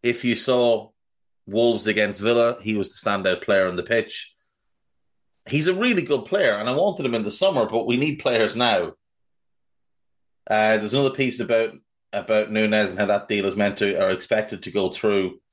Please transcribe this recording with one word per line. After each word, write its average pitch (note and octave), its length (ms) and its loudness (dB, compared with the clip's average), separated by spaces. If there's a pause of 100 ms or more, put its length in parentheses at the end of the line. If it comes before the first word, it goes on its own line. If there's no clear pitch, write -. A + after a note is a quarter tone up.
If A#2+ 220 -2
you A#2+ 120 2
saw A#2+ 540 0 (560)
Wolves A2+ 400 0
against G#2 340 0
Villa, A#2 400 2
he G#2+ 140 -4
was G2 140 -4
the - 220 -6
standout F#2+ 320 -2
player F#2+ 260 2
on F2 80 -4
the F2 60 -6
pitch. - 520 -4 (1120)
He's D3+ 200 0
a F#3 80 2
really G#3 280 2
good C3 240 -2
player, F3 280 2
and G#2+ 140 -2
I C3 80 0
wanted E3+ 280 0
him A#2+ 100 0
in A2+ 80 0
the G#2 80 -4
summer, C#3+ 360 2
but A2+ 200 -2
we A#2+ 100 0
need C#3+ 240 -2
players A2+ 340 0
now. G#2+ 400 0 (1500)
Uh, G#2+ 280 4
there's G#2 180 -2
another C3+ 200 2
piece B2+ 260 -2
about, A2+ 340 0 (380)
about G#2+ 380 0
Nunes G#2+ 400 2
and F#2 80 -10
how G#2 80 2
that G2+ 220 0
deal G2+ 180 0
is F#2+ 100 -2
meant G2+ 220 0
to, G2 240 0
or F#2+ 80 2
expected G#2+ 520 -2
to - 80 -12
go F#2+ 200 0
through G2 500 -2 (120)